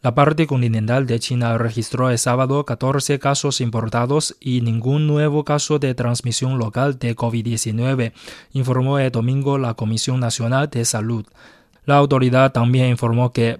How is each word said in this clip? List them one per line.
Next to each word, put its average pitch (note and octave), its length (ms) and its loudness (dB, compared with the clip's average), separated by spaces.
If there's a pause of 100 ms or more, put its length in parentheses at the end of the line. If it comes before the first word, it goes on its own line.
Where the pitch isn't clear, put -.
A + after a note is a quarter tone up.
La B2 140 -2
parte D#3 320 4
continental B2 640 0
de A#2 100 0
China A#2 400 -2
registró A#2 500 -2
el A#2+ 100 0
sábado C3 460 0
catorce C#3 540 -2
casos C#3 420 -2
importados A#2 760 -2
y B2+ 220 -2
ningún A#2+ 480 0
nuevo D3 360 0
caso D3 360 0
de C3+ 160 0
transmisión A#2+ 600 -2
local B2 440 -2
de A#2 160 -2
covid A#2 280 -2
diecinueve, A#2 680 -2 (400)
informó C3 480 0
el C3 100 0
domingo C3 480 0
la A#2+ 160 -2
Comisión A2+ 460 -2
Nacional B2 500 0
de A#2 140 -2
Salud. A2 420 -2 (600)
La C#3+ 100 4
autoridad C3+ 560 4
también B2+ 380 2
informó A#2+ 420 2
que A#2 280 0